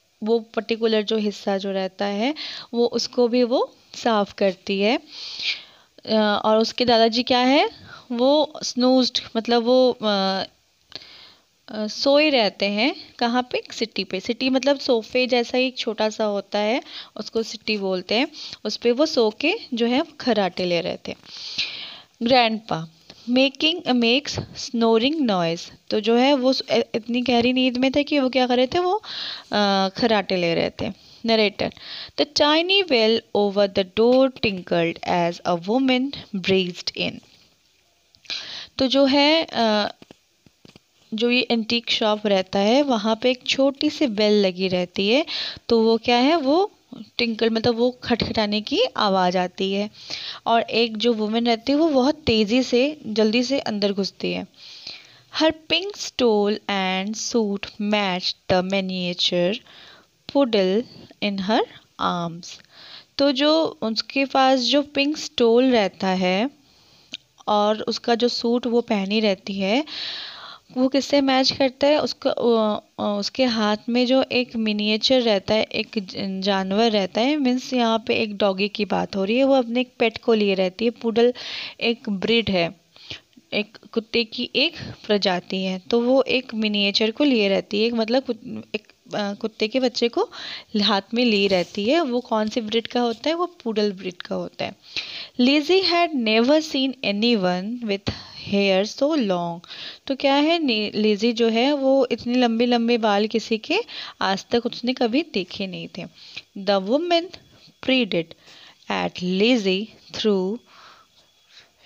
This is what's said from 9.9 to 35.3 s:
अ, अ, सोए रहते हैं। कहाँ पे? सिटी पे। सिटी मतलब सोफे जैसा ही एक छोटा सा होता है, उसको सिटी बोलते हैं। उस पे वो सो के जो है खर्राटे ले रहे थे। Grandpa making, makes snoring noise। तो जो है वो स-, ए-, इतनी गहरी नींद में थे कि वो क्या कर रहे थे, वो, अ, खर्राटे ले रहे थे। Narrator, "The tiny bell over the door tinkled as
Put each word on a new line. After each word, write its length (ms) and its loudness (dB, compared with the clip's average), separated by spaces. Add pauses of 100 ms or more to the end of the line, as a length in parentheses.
अ, 420 -2 (1200)
अ, 180 -8
सोए 440 2
रहते 360 0
हैं। 280 0 (240)
कहाँ 340 -2
पे? 100 -4 (100)
सिटी 320 -6
पे। 160 -6
सिटी 300 -2
मतलब 280 2
सोफे 480 0
जैसा 320 0
ही 80 2
एक 120 -6
छोटा 320 -2
सा 140 -4
होता 340 -4
है, 240 0 (340)
उसको 260 -6
सिटी 360 -6
बोलते 360 -4
हैं। 120 0 (380)
उस 120 -6
पे 160 0
वो 140 2
सो 240 2
के 240 -2 (200)
जो 120 0
है 180 0 (160)
खर्राटे 440 0
ले 160 0
रहे 160 -6 (120)
थे। 60 -10 (1080)
Grandpa 640 0 (400)
making, 600 0
makes 520 0 (160)
snoring 640 2
noise। 520 -2 (180)
तो 100 0
जो 160 2
है 180 6
वो 180 2
स-, 180 -2
ए-, 240 2
इतनी 280 -2
गहरी 300 2
नींद 240 0
में 160 0
थे 120 2
कि 140 0
वो 100 2
क्या 180 2
कर 100 2
रहे 100 4
थे, 120 -2
वो, 240 0 (500)
अ, 360 2
खर्राटे 480 0
ले 180 0
रहे 160 0
थे। 220 -8 (340)
Narrator, 460 0 (480)
"The 200 -2
tiny 480 4
bell 320 2 (160)
over 380 2
the 100 0 (160)
door 420 4
tinkled 640 -2
as 320 0